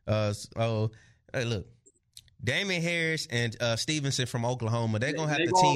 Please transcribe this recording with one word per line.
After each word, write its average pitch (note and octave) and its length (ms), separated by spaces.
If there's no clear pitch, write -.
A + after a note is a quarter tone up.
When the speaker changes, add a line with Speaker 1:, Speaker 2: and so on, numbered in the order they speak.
Speaker 1:
Uh, G#2+ 220
s-, - 180
oh, A2 340
hey, B2 140
look, A2+ 200
Damian F3 400
Harris E3 480
and, A#2+ 300
uh, A#2 160
Stevenson C#3 500
from A#2+ 180
Oklahoma. A#2 540
They C3+ 140
Speaker 2:
They, - 40
Speaker 1:
gonna D#3 120
have D3 80
Speaker 2:
they E3+ 80
Speaker 1:
to E3 60
Speaker 2:
gonna, F#3 240